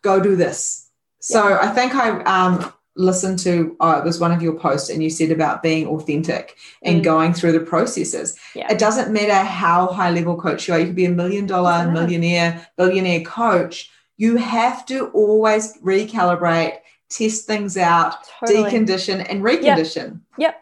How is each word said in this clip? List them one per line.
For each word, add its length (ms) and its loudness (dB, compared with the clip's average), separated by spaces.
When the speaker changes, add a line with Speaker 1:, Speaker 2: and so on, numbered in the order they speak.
Speaker 1:
Go 180 4
do 160 4
this." 500 -2
So 280 2
Speaker 2:
Yeah. 120 2
Speaker 1:
I 80 2
think 260 0
I, 280 0
um, 500 0
listened 440 0
to, 400 0
uh, 180 4
it 60 -4
was 140 -2
one 140 2
of 100 0
your 120 0
posts, 360 -2
and 120 -4
you 80 0
said 200 -2
about 320 0
being 240 0
authentic 680 -4
and 180 2
Speaker 2:
Mm. 40 -2
Speaker 1:
going 300 2
through 180 2
the 80 2
processes. 760 -4
Speaker 2:
Yeah. 180 -10
Speaker 1:
It 60 0
doesn't 340 0
matter 220 0
how 540 2
high 220 0
level 260 0
coach 300 -4
you 80 0
are. 60 2
You 60 0
could 100 -6
be 80 2
a 60 2
million 360 -2
dollar 260 2
Speaker 2:
Doesn't 200 0
matter. 140 0
Speaker 1:
millionaire, 600 0
billionaire 440 2
coach. 720 -2
You 220 2
have 480 -2
to 220 -6
always 680 2
recalibrate, 960 0
test 380 -4
things 300 -4
out, 400 2
Speaker 2:
Totally. 300 2
Speaker 1:
decondition 580 0
and 140 -6
Speaker 2:
Yep. 180 2
Speaker 1:
recondition. 420 -6
Speaker 2:
Yep. 260 -2